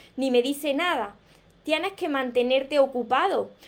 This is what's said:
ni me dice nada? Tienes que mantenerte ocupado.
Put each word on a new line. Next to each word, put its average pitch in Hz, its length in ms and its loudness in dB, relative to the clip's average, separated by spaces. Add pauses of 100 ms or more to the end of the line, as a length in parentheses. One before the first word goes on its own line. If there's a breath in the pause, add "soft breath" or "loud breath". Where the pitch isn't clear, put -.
(160 loud breath)
ni 262 160 0
me 240 100 6
dice 285 320 -2
nada? 285 400 -2 (480 soft breath)
Tienes 320 300 -2
que 359 160 -4
mantenerte 262 720 0
ocupado. 254 720 0 (160 loud breath)